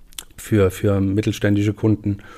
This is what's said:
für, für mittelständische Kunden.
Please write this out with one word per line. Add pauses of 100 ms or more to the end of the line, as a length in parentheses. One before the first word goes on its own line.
(360)
für,
für
mittelständische
Kunden. (200)